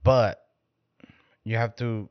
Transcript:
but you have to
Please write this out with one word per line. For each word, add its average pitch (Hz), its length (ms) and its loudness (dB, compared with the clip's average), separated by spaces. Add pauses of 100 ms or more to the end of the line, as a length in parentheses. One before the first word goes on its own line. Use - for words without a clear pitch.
but 127 420 2 (1000)
you 110 120 -6
have 117 200 -4
to 117 340 -6